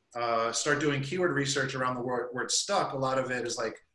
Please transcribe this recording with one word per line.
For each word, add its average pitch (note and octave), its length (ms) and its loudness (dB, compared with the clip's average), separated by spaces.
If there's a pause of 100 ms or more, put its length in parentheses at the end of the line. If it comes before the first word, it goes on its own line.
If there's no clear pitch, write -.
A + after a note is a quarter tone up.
(140)
uh, A#2 380 2
start D3 260 2
doing C#3+ 220 2
keyword F3 320 0
research C3+ 420 0
around B2+ 200 -2
the A#2+ 80 -6
word, B2 320 -2
word A#2+ 160 -4
stuck, E3 420 0
a C#3 60 -4
lot C3 200 0
of B2 120 -2
it B2 160 -2
is A#2 100 -4
like, A2 220 -4 (160)